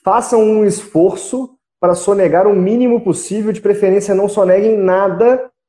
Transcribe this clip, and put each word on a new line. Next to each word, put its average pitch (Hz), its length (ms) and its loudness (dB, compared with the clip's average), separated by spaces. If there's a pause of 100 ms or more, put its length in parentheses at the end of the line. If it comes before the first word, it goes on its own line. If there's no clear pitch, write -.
façam 226 380 0
um 214 240 2
esforço 196 880 -4 (240)
pra 175 160 0
sonegar 185 500 0
o 208 100 2
mínimo 233 460 0
possível, 208 500 -4
de - 100 -10
preferência 202 520 0
não 196 140 0
soneguem 202 500 2
nada 196 720 0 (180)